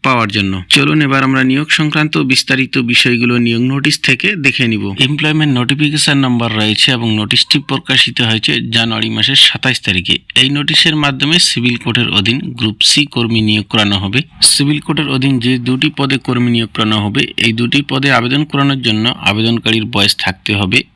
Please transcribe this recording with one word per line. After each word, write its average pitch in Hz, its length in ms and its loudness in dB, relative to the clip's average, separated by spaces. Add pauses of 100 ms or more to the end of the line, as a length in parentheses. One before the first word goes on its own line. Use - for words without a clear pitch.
পাওয়ার 120 300 2
জন্য। 98 160 0 (220)
চলুন 147 320 2
এবার 135 220 2
আমরা 131 160 2
নিয়োগ 135 240 0 (100)
সংক্রান্ত 151 360 0 (160)
বিস্তারিত 131 440 0 (180)
বিষয়গুলো 120 420 2 (120)
নিয়োগ 117 160 2 (100)
নোটিশ 143 240 0 (120)
থেকে 135 200 0 (160)
দেখে 131 280 0
নিব। 101 120 -2 (220)
এমপ্লয়মেন্ট 151 520 0
নোটিফিকেশন 143 680 0
নাম্বার 120 240 0 (100)
রয়েছে 107 320 2
এবং 117 160 0 (120)
নোটিশটি - 360 0 (140)
প্রকাশিত 127 480 0 (100)
হয়েছে 110 240 0 (220)
জানুয়ারি 113 420 0
মাসের 135 300 0
সাতাশ - 300 0 (100)
তারিখে। 90 280 0 (280)
এই 131 140 2
নোটিশের 151 380 0 (100)
মাধ্যমে 139 320 -2 (120)
সিভিল 120 360 -2
কোর্টের 117 240 -2 (100)
অধীন 113 200 -2 (200)
গ্রুপ 110 200 -4 (100)
সি - 140 2 (120)
কর্মী 113 340 0
নিয়োগ 107 240 0
করানো 101 320 0
হবে। 101 160 -2 (320)
সিভিল 147 340 0
কোর্টের 151 300 -2
অধীন 135 180 2 (100)
যে 127 80 2 (160)
দুটি 131 200 0 (100)
পদে 139 180 0 (100)
কর্মী 123 300 0
নিয়োগ 113 180 -2
করানো 107 300 2
হবে, 107 180 -2 (220)
এই 113 160 2
দুটি 120 180 0 (120)
পদে 139 180 0 (100)
আবেদন 127 320 0
করানোর 139 360 0
জন্য 107 180 0 (260)
আবেদনকারীর 113 640 0
বয়স 101 180 2 (120)
থাকতে 98 360 -4
হবে 104 180 0 (180)